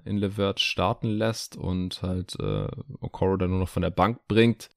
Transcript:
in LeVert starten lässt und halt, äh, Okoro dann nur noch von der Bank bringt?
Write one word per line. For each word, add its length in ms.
in 120
LeVert 420
starten 500
lässt 480
und 460
halt, 360
äh, 280
Okoro 340
dann 140
nur 100
noch 100
von 120
der 80
Bank 380
bringt? 500